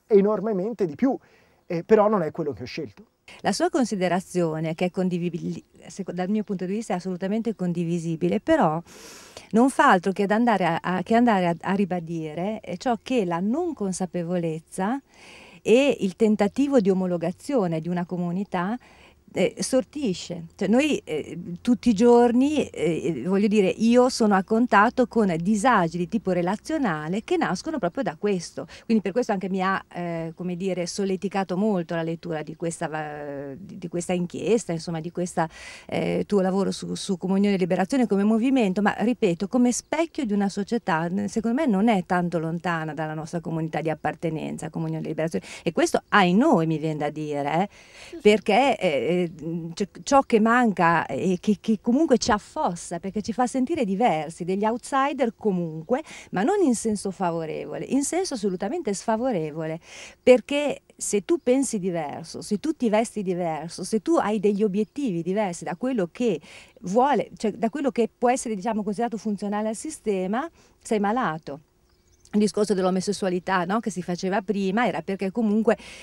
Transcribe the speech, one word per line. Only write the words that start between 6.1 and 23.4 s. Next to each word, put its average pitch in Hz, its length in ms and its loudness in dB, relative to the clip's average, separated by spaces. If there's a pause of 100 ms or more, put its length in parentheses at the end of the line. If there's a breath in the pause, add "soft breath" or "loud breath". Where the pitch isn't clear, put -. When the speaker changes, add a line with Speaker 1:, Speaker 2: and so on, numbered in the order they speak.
Speaker 2:
dal 180 160 -4
mio 214 140 0
punto 185 240 -6
di 185 80 -4
vista 220 180 -6
è 190 40 0
assolutamente 190 580 -4
condivisibile, 170 840 -2
però 175 420 2 (720 loud breath)
non 240 180 6
fa 285 200 6
altro 190 220 4
che 202 120 0
ad 185 60 -2
andare 220 360 4
a, 165 160 2
a, 180 200 -2
che 226 120 0
andare 220 340 6
a, 170 120 0
a 185 140 -2
ribadire, 175 840 -4
eh, - 180 -8
ciò 240 240 -2
che 247 220 0
la 170 160 0
non 285 340 0
consapevolezza 180 1300 -4 (640 loud breath)
e 262 380 6
il 185 160 -2
tentativo 226 640 4
di 196 100 2
omologazione 180 920 0
di 160 80 -8
una 175 160 -2
comunità, 180 720 -4 (580 soft breath)
eh, - 260 2
sortisce. 190 840 -2 (120)
Cioè 185 120 -2
noi, 262 360 4
eh, 151 340 -6 (240)
tutti 247 260 2
i 240 60 4
giorni, 240 720 6
eh, 156 580 -2
voglio 196 220 2